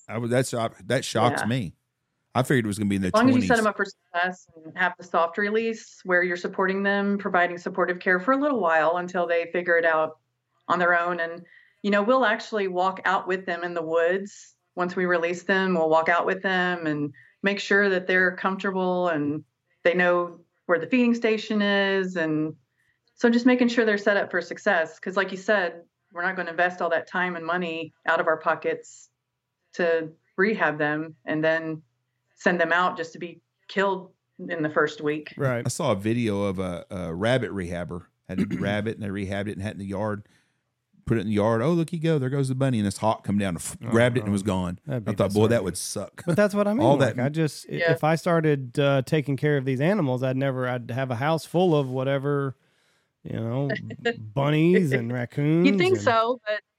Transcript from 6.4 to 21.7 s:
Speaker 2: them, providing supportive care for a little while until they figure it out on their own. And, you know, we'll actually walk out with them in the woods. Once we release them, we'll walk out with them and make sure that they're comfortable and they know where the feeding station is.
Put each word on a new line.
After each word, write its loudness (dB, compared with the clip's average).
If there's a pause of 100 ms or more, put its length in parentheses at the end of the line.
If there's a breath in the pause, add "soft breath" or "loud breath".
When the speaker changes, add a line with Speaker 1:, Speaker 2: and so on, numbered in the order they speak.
Speaker 2:
them, 0
providing 0
supportive -4
care 2
for 0
a 2
little 0
while 2
until -2
they -2
figure 2
it 2
out 0 (500)
on 0
their 4
own. -2
And, -6 (400 soft breath)
you 0
know, 4
we'll 4
actually -2
walk -2
out 0
with -2
them -6
in -6
the -2
woods. -2 (200)
Once -2
we 0
release 0
them, 2
we'll 2
walk 4
out 4
with -2
them 0
and -4 (300 soft breath)
make 0
sure 2
that 0
they're 2
comfortable -2
and -2 (400)
they 4
know 2 (260)
where 2
the -6
feeding 4
station 0
is. 0